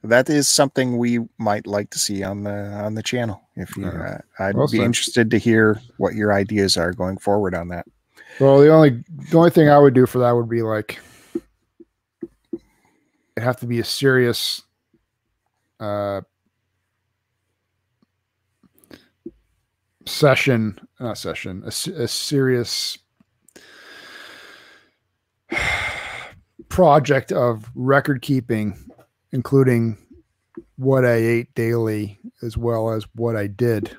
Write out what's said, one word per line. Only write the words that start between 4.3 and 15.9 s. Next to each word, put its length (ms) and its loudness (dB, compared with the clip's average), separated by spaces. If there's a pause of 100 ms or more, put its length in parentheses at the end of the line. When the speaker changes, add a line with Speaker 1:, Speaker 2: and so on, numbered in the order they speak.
Speaker 1:
uh, 40 -4
I'd 140 -2
Speaker 2:
Well 100 0
Speaker 1:
be 100 -2
Speaker 2:
said. 80 2
Speaker 1:
interested 460 0
to 60 2
hear 420 2 (180)
what 180 -2
your 180 0
ideas 440 0
are 160 -2
going 240 -6
forward 360 0
on 160 -8
that. 160 -10 (540)
Speaker 2:
Well, 200 6
the 120 10
only, 320 6 (260)
the 80 4
only 140 6
thing 180 6
I 80 8
would 160 8
do 140 6
for 120 -4
that 120 2
would 180 0
be, 140 -2
like, 360 -6 (2250)
it'd 80 -8
have 160 -2
to 80 -10
be 120 -2
a 40 -4
serious, 800 0 (1160)
uh, 420 -6 (3750)